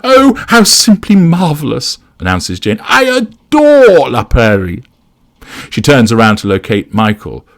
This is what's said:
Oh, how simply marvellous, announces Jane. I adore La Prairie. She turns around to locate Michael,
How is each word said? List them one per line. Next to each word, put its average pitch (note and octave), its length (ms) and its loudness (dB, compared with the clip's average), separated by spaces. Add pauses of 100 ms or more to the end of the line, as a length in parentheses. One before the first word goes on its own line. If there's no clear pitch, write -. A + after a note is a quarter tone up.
Oh, C4 460 2
how A#3 140 2
simply - 540 0
marvellous, E3 840 -2 (200)
announces F2+ 420 -6
Jane. G#2+ 220 -4
I C4 220 -2
adore B3+ 1040 2
La A#2 160 -4
Prairie. G#2 600 -2 (840)
She - 140 -8
turns B2 300 2
around A2 240 2
to G2+ 100 -8
locate G2 480 -4
Michael, G#2 520 -4 (120)